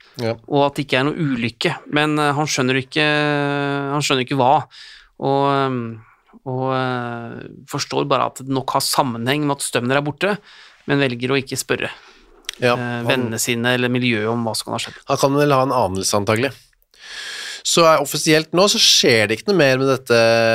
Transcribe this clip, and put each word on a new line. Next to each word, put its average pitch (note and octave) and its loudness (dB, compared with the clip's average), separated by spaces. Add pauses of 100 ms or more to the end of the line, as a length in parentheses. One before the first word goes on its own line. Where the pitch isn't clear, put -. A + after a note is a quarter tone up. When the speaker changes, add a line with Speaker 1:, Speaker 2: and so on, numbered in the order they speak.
(160)
Speaker 1:
Ja. A#2 -4 (100)
Speaker 2:
og C#3+ 2
at C#3+ 0
det D3+ -4
ikke C3 2
er C3+ 0
noe D#3 -4
ulykke, C3+ -2 (160)
men, D3+ 0
eh, D3 2
han D3+ -2
skjønner C3 0
ikke, C3 -2 (880)
han D3 -2
skjønner C#3 0
ikke C3+ -2
hva, C3 4 (640)
og, C#3 0
ehm, C3+ -2 (640)
og, C3 -6
eh, A#2+ -6 (180)
forstår C#3 -4
bare B2+ 2
at A#2 -8
det C3 -12
nok C3 -2
har C#3 0
sammenheng C3+ 0
med C#3+ -2
at - -10
Stømner B2+ -2
er D3 0
borte, F#3 -2 (500)
men C#3+ 0
velger B2 -2
å C#3 0
ikke B2+ -8
spørre, - -4 (680)
Speaker 1:
Ja, B2 2
Speaker 2:
eh, B2 0
Speaker 1:
han A#2+ -4
Speaker 2:
vennene B2+ 0
sine A#2 -2
eller B2 2
miljøet B2 0
om A#2 -2
hva G#2+ -4
som - -8
kan A#2 -6
ha A#2 -4
skjedd. - -10
Speaker 1:
Han C#3 0
kan C#3 2
vel D3 4
ha C3 4
en C3+ 0
anelse, F#2+ 0
antagelig. A2 0 (1120)
Så - 2
er D#3+ 6
offisielt D3+ 0
nå, F#3 4
så G#3+ 0
skjer A#2 4
det G#2+ -2
ikke - -4
noe G3 4
mer C3+ 4
med C3+ 0
dette, B2+ 0 (400)